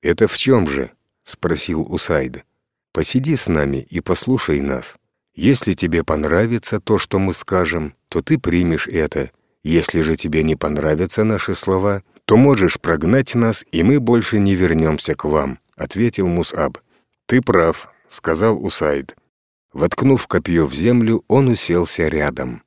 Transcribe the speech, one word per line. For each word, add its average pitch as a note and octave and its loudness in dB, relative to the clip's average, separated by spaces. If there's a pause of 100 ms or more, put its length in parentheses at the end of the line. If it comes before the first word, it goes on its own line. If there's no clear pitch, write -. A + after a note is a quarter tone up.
«Это - 2
в - -2
чем A#2 4
же?» C#2 -4 (320)
спросил D#2+ -4
Усайд. C#2+ -2 (480)
«Посиди C3 0
с - -2
нами C#2 0
и E2 -6
послушай F2 -2
нас. C#2 -6 (360)
Если A2 0
тебе E2+ 0
понравится F#2 0
то, G2+ 0
что - -4
мы F#2+ 0
скажем, E2 -2 (160)
то E2+ -2
ты - 0
примешь E2+ 0
это. D2+ -4 (340)
Если D#2+ 0
же D#2 0
тебе D#2 -2
не D#2 2
понравятся D#2 -2
наши G#2 -2
слова, F#2+ 0 (240)
то G#2+ 6
можешь A#2 4
прогнать E2 0
нас, A2+ 0
и E3 0
мы C3 4
больше A#2 2
не G2 2
вернемся D#2+ 0
к - -14
вам», D2 0 (160)
ответил G2 -2
Мус'аб. E2 -2 (480)
«Ты B2+ 2
прав», E2 0 (200)
сказал E2+ 0
Усайд. D2 -4 (560)
Воткнув C3+ 0
копье E2 0
в C2 -6
землю, A2+ 2
он C3+ 4
уселся F2 0
рядом. C#2+ -4